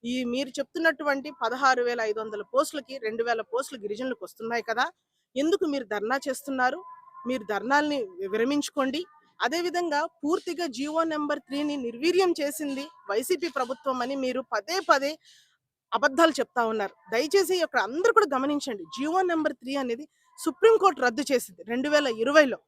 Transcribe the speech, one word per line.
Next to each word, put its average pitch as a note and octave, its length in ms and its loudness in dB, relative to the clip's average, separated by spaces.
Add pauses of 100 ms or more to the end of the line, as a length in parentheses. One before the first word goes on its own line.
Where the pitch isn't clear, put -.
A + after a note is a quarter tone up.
ఈ B3 200 -2
మీరు B3+ 240 -2
చెప్తున్నటువంటి D4 840 0 (100)
పదహారు B3+ 400 2
వేల A#3+ 180 -2
ఐదు A3 200 -2
వందల G#3+ 220 -8
పోస్టులకి C4+ 560 -2
రెండు A3+ 260 -4
వేల A#3 160 0
పోస్టులు B3 400 -6
గిరిజనులకు G#3 440 -6
వస్తున్నాయి A3+ 380 -6
కదా, B3 280 -2 (460)
ఎందుకు E4 300 2
మీరు C#4 180 -2
ధర్నా G#3+ 440 -2
చేస్తున్నారు? C4 560 -2 (420)
మీరు B3 240 -4
ధర్నాల్ని C4+ 520 2
వి-, F#3 240 -8
విరమించుకోండి. C4+ 800 0 (360)
అదేవిధంగా E4 680 0
పూర్తిగా E4+ 600 -2
జీవో D4 380 -2
నెంబర్ D4 340 -2
త్రీని C#4+ 380 -4
నిర్వీర్యం D#4+ 640 2
చేసింది C#4+ 480 -4 (220)
వైసీపీ C4+ 380 0
ప్రభుత్వం B3+ 540 -4
అని C4+ 140 -4
మీరు B3+ 360 -4
పదే C4+ 360 -2
పదే C#4+ 300 2 (760)
అబద్ధాలు C#4+ 360 4
చెప్తా A#3+ 360 -2
ఉన్నారు. G#3+ 280 -4 (180)
దయచేసి E4 500 2
ఇక్కడ C#4 180 0
అందరూ D4+ 320 2
కూడా G#4 220 6
గమనించండి, C4+ 500 -2
జీవో D4+ 380 -2
నెంబర్ D#4+ 300 0
త్రీ C4 240 -8
అనేది C4 320 -4 (300)
సుప్రీంకోర్టు G4 640 4
రద్దు B3 320 2
చేసింది A#3+ 300 -2
రెండు B3+ 260 -2
వేల D4 180 4
ఇరవైలో. B3 600 4